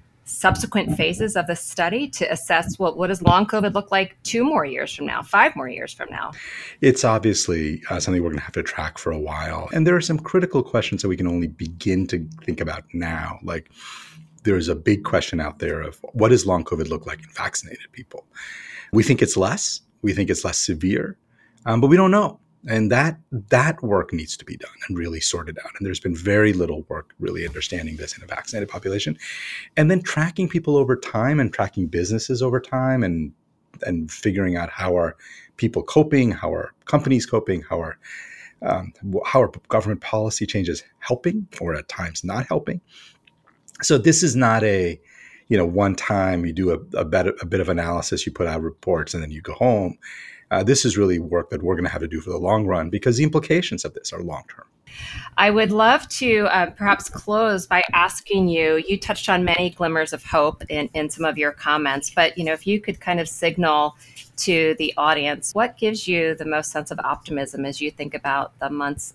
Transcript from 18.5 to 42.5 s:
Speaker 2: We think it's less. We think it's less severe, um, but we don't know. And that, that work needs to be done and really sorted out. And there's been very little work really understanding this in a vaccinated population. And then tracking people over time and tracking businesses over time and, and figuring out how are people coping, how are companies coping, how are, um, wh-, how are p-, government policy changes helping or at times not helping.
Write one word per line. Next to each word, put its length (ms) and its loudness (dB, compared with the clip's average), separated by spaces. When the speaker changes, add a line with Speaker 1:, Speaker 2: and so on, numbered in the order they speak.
Speaker 2:
We 100 6
think 200 6
it's 140 2
less. 440 0
We 100 2
think 180 0
it's 140 -2
less 140 -2
severe, 580 -2
um, 140 2
but 80 6
we 80 10
don't 160 8
know. 260 2
And 240 2
that, 280 2
that 520 2
work 300 0
needs 240 -6
to 80 -18
be 120 -12
done 180 -16
and 120 -4
really 220 -6
sorted 380 -4
out. 200 -14
And 80 -6
there's 140 -6
been 160 -4
very 360 6
little 360 -2
work 320 -10
really 260 -4
understanding 500 -8
this 200 -10
in 60 -20
a 40 -20
vaccinated 420 -8
population. 480 -4
And 140 6
then 120 4
tracking 460 -2
people 280 2
over 200 4
time 440 0
and 120 2
tracking 340 -2
businesses 560 -2
over 180 2
time 440 0
and, 280 -2
and 280 -4
figuring 460 0
out 140 -4
how 260 -2
are 200 0
people 260 0
coping, 500 4
how 200 -4
are 200 -6
companies 420 2
coping, 360 0
how 180 -4
are, 180 -8
um, 300 -2
wh-, 180 -2
how 160 6
are 60 4
p-, 200 -12
government 320 0
policy 440 -2
changes 380 -2
helping 480 -2
or 140 -4
at 140 -10
times 360 -10
not 240 -4
helping. 320 -2